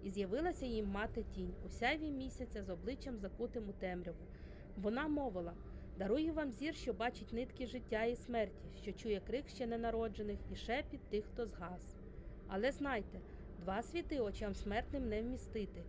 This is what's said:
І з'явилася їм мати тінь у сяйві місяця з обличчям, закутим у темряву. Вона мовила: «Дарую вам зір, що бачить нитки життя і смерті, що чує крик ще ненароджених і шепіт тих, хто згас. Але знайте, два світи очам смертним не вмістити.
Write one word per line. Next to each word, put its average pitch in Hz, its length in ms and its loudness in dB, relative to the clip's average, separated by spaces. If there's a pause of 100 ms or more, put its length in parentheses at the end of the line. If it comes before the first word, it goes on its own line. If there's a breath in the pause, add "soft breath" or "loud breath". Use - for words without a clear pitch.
І 202 60 0
з'явилася 226 560 2
їм 220 220 2
мати 214 340 0
тінь 185 320 -2 (120)
у - 20 -4
сяйві 294 420 2
місяця 262 520 -4
з 190 80 -4
обличчям, 226 480 -2
закутим 214 500 -2
у 202 40 -4
темряву. 180 520 -2 (520 loud breath)
Вона 226 320 2
мовила: 208 440 2 (460 loud breath)
«Дарую 269 340 6
вам 294 200 2
зір, 277 220 0
що - 180 0
бачить 226 400 0
нитки 247 340 -2
життя 226 380 2
і 240 120 4
смерті, 226 520 0 (140)
що 202 100 -2
чує 202 280 2
крик 262 280 0
ще - 180 -2
ненароджених 226 720 2 (140)
і 180 40 -2
шепіт 277 440 0
тих, 208 240 2
хто 240 220 -2
згас. 175 500 -6 (520 loud breath)
Але 208 240 4
знайте, 262 480 0 (400 loud breath)
два 190 220 2
світи 311 380 0
очам 202 340 2
смертним 240 540 2
не 214 140 2
вмістити. 220 640 -2